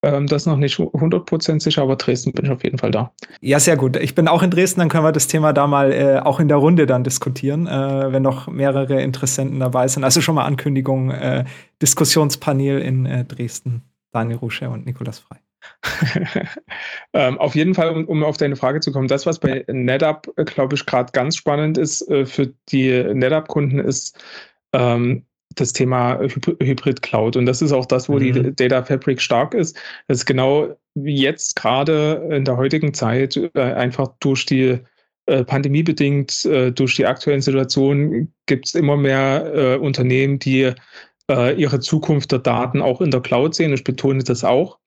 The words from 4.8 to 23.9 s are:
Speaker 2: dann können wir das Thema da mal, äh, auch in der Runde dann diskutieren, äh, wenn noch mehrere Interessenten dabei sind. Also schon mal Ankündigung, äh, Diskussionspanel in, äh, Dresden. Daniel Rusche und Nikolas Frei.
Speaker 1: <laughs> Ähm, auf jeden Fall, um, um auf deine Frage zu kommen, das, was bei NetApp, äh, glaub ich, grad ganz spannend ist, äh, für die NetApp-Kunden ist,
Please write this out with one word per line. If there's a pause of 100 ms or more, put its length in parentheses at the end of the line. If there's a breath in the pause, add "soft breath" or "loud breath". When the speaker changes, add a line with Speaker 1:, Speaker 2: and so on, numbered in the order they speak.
Speaker 2:
dann
können
wir
das
Thema
da
mal,
äh,
auch
in
der
Runde
dann
diskutieren,
äh,
wenn
noch
mehrere
Interessenten
dabei
sind.
Also
schon
mal
Ankündigung,
äh, (380 loud breath)
Diskussionspanel
in,
äh,
Dresden. (300)
Daniel
Rusche
und
Nikolas
Frei. (560 loud breath)
Speaker 1:
<laughs> (640 loud breath)
Ähm,
auf
jeden
Fall,
um,
um
auf
deine
Frage
zu
kommen,
das,
was
bei
NetApp,
äh,
glaub
ich,
grad
ganz
spannend
ist,
äh,
für (160)
die
NetApp-Kunden
ist, (520 loud breath)